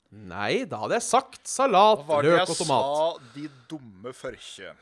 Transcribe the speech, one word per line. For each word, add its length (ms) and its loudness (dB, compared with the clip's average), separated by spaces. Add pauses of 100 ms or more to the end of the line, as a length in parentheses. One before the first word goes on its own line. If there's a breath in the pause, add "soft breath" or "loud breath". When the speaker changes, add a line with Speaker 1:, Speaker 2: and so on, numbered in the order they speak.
(140)
Speaker 1:
Nei, 520 -4
da 120 -10
hadde 200 -2
jeg 60 -4
sagt 440 -2
salat, 520 4
Speaker 2:
Hva 60 -14 (120)
var 60 2
det 80 4
Speaker 1:
løk 80 6
Speaker 2:
jeg 100 0
Speaker 1:
og 80 -2
tomat. 400 0
Speaker 2:
sa, 220 -2 (160)
de 140 -12 (200)
dumme 420 -14
førkje? 720 -14